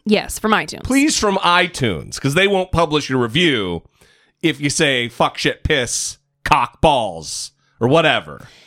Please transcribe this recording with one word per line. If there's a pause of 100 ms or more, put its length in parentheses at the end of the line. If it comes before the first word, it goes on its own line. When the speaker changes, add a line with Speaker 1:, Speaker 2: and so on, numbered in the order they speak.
Speaker 1:
Yes,
from
iTunes.
Speaker 2:
Please
from
iTunes,
'cause
they
won't
publish
your
review (600)
if
you
say,
"Fuck,
shit,
piss, (260)
cock,
balls," (280)
or
whatever (200)